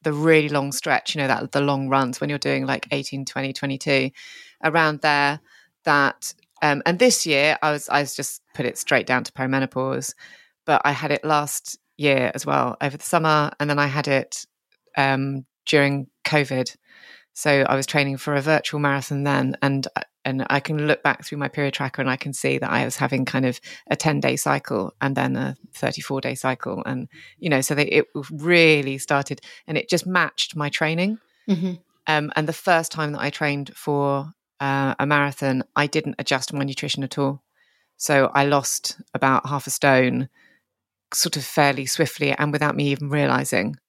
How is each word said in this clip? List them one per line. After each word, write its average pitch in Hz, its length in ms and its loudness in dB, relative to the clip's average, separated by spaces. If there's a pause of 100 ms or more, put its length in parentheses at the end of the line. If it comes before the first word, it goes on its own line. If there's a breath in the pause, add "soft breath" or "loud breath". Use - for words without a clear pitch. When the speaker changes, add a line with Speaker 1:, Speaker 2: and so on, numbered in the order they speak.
Speaker 1:
the 156 100 -2
really 151 380 4
long 143 240 0
stretch, - 420 -2
you 147 60 -2
know, 135 80 0
that 123 240 -2
the 143 80 2
long 139 260 0
runs 131 320 0
when 147 100 -2
you're 143 100 -4
doing, 139 260 -2
like, 135 260 -4
eighteen, 139 320 -6
twenty, 135 300 -6
twenty-two, 135 560 0 (560 loud breath)
around 156 340 2
there 143 400 2 (460 soft breath)
that, 143 480 2 (280)
um, 147 240 2
and 180 140 2
this 247 260 4
year 147 360 4
I 151 100 2
was, 147 160 -4
I 143 140 2
was 139 160 -6
just - 240 -8 (120)
put 123 120 -4
it - 120 -4
straight - 300 0
down 127 160 0
to - 80 -10
perimenopause, 131 840 -2 (520 loud breath)
but - 180 4
I 143 80 2
had 139 200 -4
it - 120 0
last 147 540 -2 (180)
year 135 400 2
as 139 100 -6
well 139 360 0
over 143 160 -4
the - 60 -16
summer. 156 480 2 (100)
And 147 80 0
then 143 100 0
I 143 80 2
had 143 220 -2
it, - 360 -2 (520)
um, 135 480 0 (200)
during 139 420 2 (180)
covid. 135 500 0 (560 loud breath)
So - 180 -2 (180)
I 135 80 2
was 131 100 -2
training 139 320 0
for 147 180 -4
a 139 60 2
virtual 151 380 0
marathon 139 440 0
then, 135 400 0
and, 139 240 0 (360)
and 131 280 -4
I 139 80 2
can 151 260 -4
look 151 160 2
back - 240 0
through 147 140 -10
my 139 80 -4
period 139 260 -2
tracker - 260 -6
and 131 100 0
I 127 60 0
can 143 160 -8
see 135 280 -2
that 135 100 -4
I 127 160 0
was 127 100 -6
having 131 300 -2
kind 131 200 0
of 123 140 -2 (300 loud breath)
a - 60 0
ten-day 135 400 0
cycle 139 680 -2
and 135 160 0
then 131 180 0
a 135 220 -4 (160)
thirty-four-day 135 640 -6
cycle. - 500 -6
And, 131 240 -6 (300 loud breath)
you 170 100 -4
know, 135 120 4
so 151 120 -2
they, 143 140 2
it - 180 2 (260)
really 151 680 4
started, 139 420 -2 (240 loud breath)
and 156 140 -2
it - 100 -8
just 170 160 0
matched 180 500 -2
my 147 140 -2
training. 175 480 -2 (320)
Speaker 2:
Mm-hmm. 180 240 0 (320)
Speaker 1:
Um, 151 300 0
and 151 120 0
the 160 60 -4
first 165 380 2
time 151 220 -4
that - 80 -6
I 143 100 -2
trained 143 440 -4
for, 143 560 -2 (280)
uh, 135 400 0
a 139 80 0
marathon, 139 560 0 (120)
I 147 120 2
didn't 147 320 -2
adjust 135 340 -2
my 143 100 -2
nutrition 139 400 -4
at - 140 -6
all. 139 240 -2 (560)
So 139 380 4
I 139 100 6
lost - 560 0 (140)
about 131 340 2
half 143 160 -4
a 135 60 -8
stone 131 580 4 (840 soft breath)
sort - 200 0
of 139 80 -6
fairly 139 440 0
swiftly 143 440 0
and 147 200 0
without 147 240 0
me 143 140 0
even 139 200 -2
realising 139 680 0 (140)